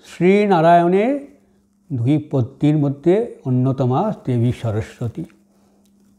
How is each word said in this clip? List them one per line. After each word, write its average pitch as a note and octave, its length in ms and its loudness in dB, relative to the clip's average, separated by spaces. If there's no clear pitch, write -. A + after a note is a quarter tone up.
শ্রীনারায়ণের F#3+ 1200 2
দুই C#3 380 -2
পত্নীর D3 480 0
মধ্যে E3+ 680 -2
অন্যতমা C3 680 0
দেবী A#2+ 280 -2
সরস্বতী। A2 720 -8